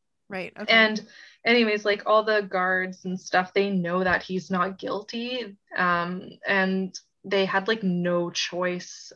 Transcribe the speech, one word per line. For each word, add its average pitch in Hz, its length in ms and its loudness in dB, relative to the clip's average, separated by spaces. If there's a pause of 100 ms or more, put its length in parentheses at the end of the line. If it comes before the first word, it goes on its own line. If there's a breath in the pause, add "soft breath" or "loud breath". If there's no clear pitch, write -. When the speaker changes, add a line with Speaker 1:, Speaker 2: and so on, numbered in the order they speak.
(280)
Speaker 1:
Right, 185 280 -10
okay. 214 160 -2
Speaker 2:
And 214 320 4 (400 loud breath)
anyways, 220 400 4
like, 208 220 0
all 214 160 6
the 214 200 2
guards 185 600 -2
and 185 140 -4
stuff, 185 340 -2
they 196 180 2
know 180 340 0
that 180 180 2
he's 185 260 -6
not 190 300 -2
guilty. 233 800 -8 (200)
Um, 175 540 0 (160)
and 190 500 0 (280)
they 196 200 2
had, 196 220 -2
like, 220 160 0
no 175 480 0
choice, 180 840 -6